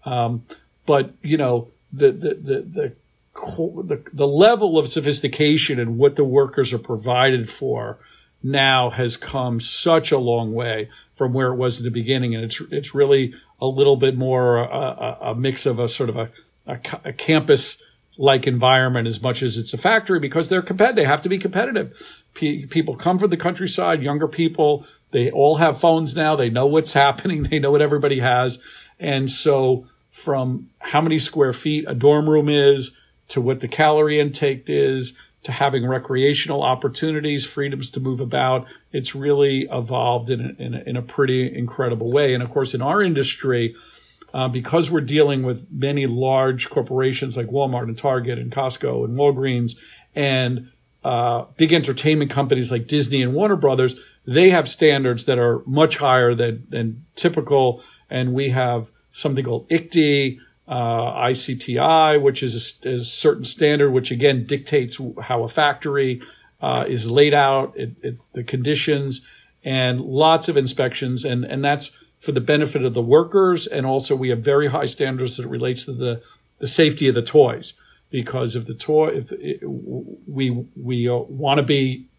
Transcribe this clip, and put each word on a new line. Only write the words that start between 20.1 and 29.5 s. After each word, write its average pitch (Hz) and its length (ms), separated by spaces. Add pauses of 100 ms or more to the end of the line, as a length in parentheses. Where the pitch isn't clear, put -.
because 143 300
they're 185 100
compet-, 202 340
they 180 100
have 143 180
to 180 80
be 196 80
competitive. 208 840 (120)
Pe-, 147 320
people 156 300
come 180 220
from 196 120
the 170 80
countryside, 170 640
younger 147 260
people, 156 560 (260)
they 120 200
all 147 260
have 151 240
phones 160 340
now. 156 220
They 123 140
know 123 160
what's 156 260
<laughs> 139 120
happening. 147 400
They 156 140
know 139 120
what 147 100
everybody 143 400
has. 123 420 (380)
And 135 300
so 131 560 (240)